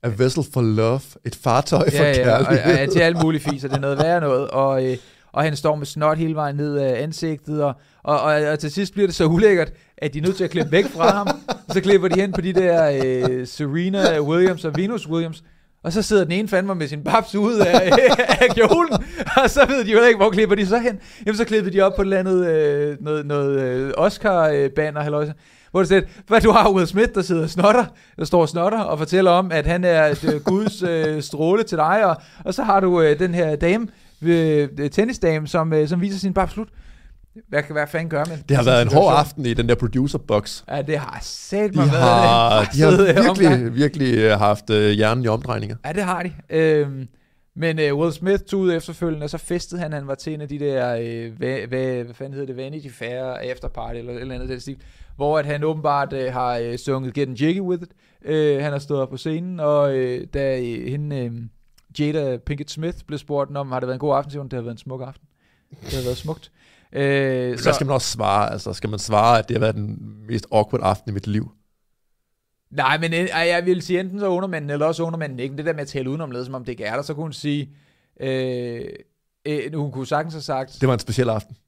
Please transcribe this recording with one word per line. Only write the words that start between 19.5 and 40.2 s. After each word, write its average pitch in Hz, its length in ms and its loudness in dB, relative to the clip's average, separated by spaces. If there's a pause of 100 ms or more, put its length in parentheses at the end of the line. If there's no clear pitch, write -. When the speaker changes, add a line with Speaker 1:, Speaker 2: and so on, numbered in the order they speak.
Speaker 2:
ved 254 160 0
de 214 60 -2
jo 220 100 6
ikke, 233 160 8
hvor 202 120 6
klipper 202 260 2
de 208 100 0
så 208 140 2
hen. 226 200 -2 (260)
Jamen, 208 120 -2
så 226 80 0
klippede 196 320 0
de 196 40 4
op 196 140 4
på 202 60 0
et 196 40 4
eller 190 140 2
andet, 185 280 2
øh, 147 540 2
noget, 151 240 -4
noget, 139 340 0
øh, 131 380 -2
Oscar, 185 500 2
øh, 143 220 2
banner, 151 320 -4
halløjsa, 151 300 -4 (400)
hvor 185 80 0
det 185 80 2
siger, 185 140 4 (260)
"Hvad 214 140 4
du 208 100 6
har 220 220 6
Will 180 140 2
Smith, 202 280 2
der 196 60 0
sidder 165 220 0
og 160 60 -4
snotter, 208 360 4 (320)
der 156 80 -6
står 175 160 2
og 151 80 2
snotter 180 300 -2
og 156 180 -2
fortæller 175 340 2
om, 180 200 2
at 151 140 0
han 175 180 0
er, 160 260 4 (240)
øh, 147 80 -2
Guds, 202 420 0
øh, 156 380 0
stråle 165 420 0
til 180 140 -4
dig," 180 280 2
og, 165 100 2 (300)
og 185 80 -4
så - 100 -4
har 196 160 4
du, 180 220 2
øh, 151 180 4
den 180 140 0
her 160 220 0
dame, 185 320 0 (340)
øh, 156 480 2 (220)
tennisdame, 175 560 0
som, 160 260 0
øh, 151 140 2
som 175 140 -2
viser 196 180 -4
sin 185 140 -2
babs. 185 200 -2
Slut. 214 140 -10 (800)
Hvad, 147 240 -2
hvad 147 160 -4
fanden 160 220 -6
gør 151 200 -2
man 165 80 -10 (120)
Speaker 1:
Det 139 80 4
har 123 60 2
Speaker 2:
i - 20 2
sådan - 0 -
Speaker 1:
været 123 160 6
Speaker 2:
en 117 60 4
Speaker 1:
en 104 60 0
hård 160 100 8
Speaker 2:
situation? 156 160 6
Speaker 1:
aften 147 260 -2
i 117 80 0
den 117 160 0
der 120 60 6
producer-box. 117 920 -2